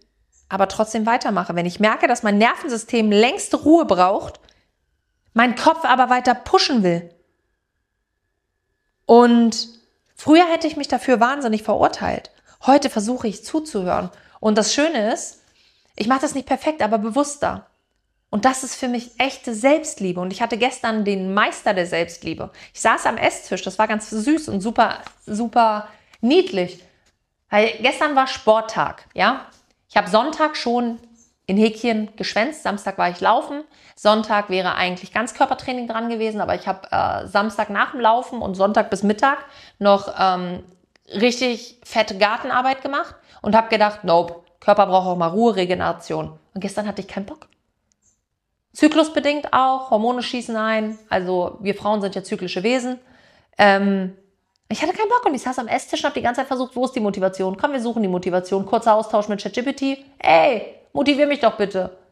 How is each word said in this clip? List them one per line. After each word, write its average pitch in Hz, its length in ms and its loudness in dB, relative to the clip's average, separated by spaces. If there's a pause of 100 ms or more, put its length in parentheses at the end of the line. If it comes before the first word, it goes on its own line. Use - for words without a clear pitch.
(500)
aber 190 180 0
trotzdem 220 380 -2
weitermache, 214 500 -2
wenn 175 100 -2
ich 175 140 -6
merke, 220 280 2
dass 240 160 0
mein 202 140 2
Nervensystem 226 760 0
längst 240 440 2 (100)
Ruhe 311 200 6
braucht, 196 540 2 (920)
mein 233 220 2
Kopf 320 300 2
aber 254 240 4
weiter 247 260 2
pushen 233 480 2
will. 170 260 0 (2000)
Und 233 640 6 (460)
früher 330 360 6
hätte 330 160 0
ich 302 100 -8
mich 285 100 -6
dafür 247 320 0
wahnsinnig 240 440 0
verurteilt. - 640 -2 (360)
Heute 277 240 4
versuche 240 380 -4
ich 190 160 -8
zuzuhören. 185 680 -4 (280)
Und 214 180 0
das 214 160 2
Schöne 277 400 0
ist, - 280 -10 (540)
ich 208 120 -6
mache 262 120 2
das 294 160 -4
nicht 262 120 -8
perfekt, 302 340 -2
aber 214 160 2
bewusster. 214 720 -4 (640)
Und 208 140 -2
das 262 220 0
ist 240 100 -10
für 254 140 -6
mich 240 280 -6
echte 262 360 -4
Selbstliebe. 220 640 0
Und 185 140 -6
ich 196 80 -10
hatte 233 160 -2
gestern 220 480 -2
den 190 280 -2
Meister 208 400 0
der 180 120 0
Selbstliebe. 170 640 -6 (240)
Ich - 80 -14
saß 240 240 2
am 233 100 0
Esstisch, - 460 -4
das - 180 -6
war 214 80 2
ganz 214 220 -6
süß 277 400 -2
und 202 100 -4
super, 220 400 0 (260)
super 214 640 0 (320)
niedlich. 226 640 0 (680)
Weil 214 300 2
gestern 285 380 0
war 262 100 4
Sporttag, 214 840 0
ja. 220 320 0 (420)
Ich - 80 -6
habe 190 140 2
Sonntag 302 480 0
schon 240 420 -2 (460)
in 190 100 -2
Häkchen 220 600 0
geschwänzt, 226 460 -4
Samstag 196 340 -6
war 175 140 0
ich 175 100 -12
laufen, 285 420 0 (320)
Sonntag 214 540 2
wäre 185 260 -2
eigentlich 180 380 -4
Ganzkörpertraining 254 720 -2
dran 226 220 -4
gewesen, 220 320 -4
aber 175 140 -2
ich 180 120 -8
habe, 190 240 -6
äh, 180 360 -2
Samstag 208 420 -2
nach 208 220 -2
dem 262 100 -8
Laufen 233 400 0
und 190 140 -6
Sonntag 208 340 2
bis 196 140 -2
Mittag 214 340 2 (420)
noch, 202 400 2
ähm, 180 440 -2 (500)
richtig 240 680 -2
fette 220 340 -2
Gartenarbeit 247 640 0
gemacht. 294 340 -6 (280)
Und 208 120 2
hab 226 140 4
gedacht, 208 340 2
nope, 175 380 2 (180)
Körper 202 280 4
braucht 185 180 2
auch 180 120 -2
mal 170 100 0
Ruhe, 214 280 2
Regeneration. 170 840 -4 (140)
Und 196 80 -10
gestern 202 260 -6
hatte 202 140 -6
ich 185 60 -14
keinen 202 200 -10
Bock. - 220 -20 (1200)
Zyklusbedingt 302 800 0
auch, 262 380 0
Hormone 240 320 0
schießen 233 320 -8
ein. 220 420 -2 (120)
Also 180 500 -2
wir 196 160 -4
Frauen 208 260 -2
sind 196 140 -4
ja 185 80 -8
zyklische 180 400 -6
Wesen. 247 360 -2 (580)
Ähm, 196 600 2 (520)
ich 214 120 -8
hatte 330 120 0
keinen 415 160 -2
Bock 494 160 2
und 339 100 0
ich 240 60 -6
saß 254 180 -6
am 233 80 -6
Esstisch 254 320 -4
und 311 80 -2
hab 285 60 -4
die 247 80 -6
ganze 240 200 0
Zeit 262 60 -6
versucht, 254 280 -4
wo 247 100 -2
ist 254 100 -4
die 262 40 -4
Motivation? 190 580 -2
Komm, 285 160 -2
wir 262 80 -4
suchen 226 200 -2
die 202 80 0
Motivation. 180 560 -2
Kurzer 220 300 2
Austausch 214 320 -2
mit 202 160 -6
ChatGPT. 269 560 -4 (180)
Ey, 311 580 2 (180)
motivier 285 340 2
mich 285 140 -2
doch 226 160 2
bitte. 190 380 -4 (160)